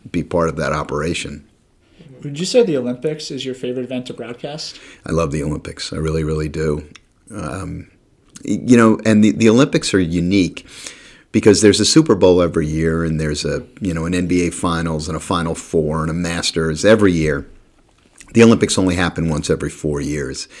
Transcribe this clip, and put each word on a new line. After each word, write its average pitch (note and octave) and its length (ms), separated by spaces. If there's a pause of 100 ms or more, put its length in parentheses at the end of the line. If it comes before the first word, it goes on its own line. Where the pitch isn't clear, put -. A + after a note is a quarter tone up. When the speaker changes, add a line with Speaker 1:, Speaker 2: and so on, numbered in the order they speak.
(120)
Speaker 1:
be E2+ 100
part E2 280
of D2 60
that D2 160
operation. D2 760 (760)
Speaker 2:
Would C#3+ 160
you F3+ 60
say A#3 180
the E3+ 140
Olympics B2+ 540
is B2+ 140
your B2+ 100
favorite B2+ 300
event B2+ 220
to - 80
broadcast? B2 640 (280)
Speaker 1:
I - 60
love D#2+ 200
the D2+ 100
Olympics. - 500
I - 40
really, D#2+ 260
really D#2 260
do. D2+ 380 (480)
Um, E2 560 (540)
y-, - 180
you B2 140
know, A2 280
and G#2+ 200
the, G#2+ 80
the A2 160
Olympics C3 460
are G2 40
unique F2 680 (680)
because G#2 300
there's G2+ 180
a G#2+ 60
Super D#3 280
Bowl F2+ 280
every E2 240
year D#2+ 360
and D#2+ 160
there's D2+ 260
a, D2 220 (140)
you F2+ 140
know, E2 100
an F2+ 100
N F2+ 120
B F2 200
A E2 40
Finals E2 580
and E2 80
a D2+ 40
Final E2 340
Four D#2 480
and D#2+ 80
a D#2+ 40
Masters E2 720
every G2+ 280
year. D2+ 360 (840)
The A2+ 80
Olympics A2+ 360
only F#2 180
happen E2 340
once D2+ 180
every D#2 220
four D2 320
years. C2+ 460 (120)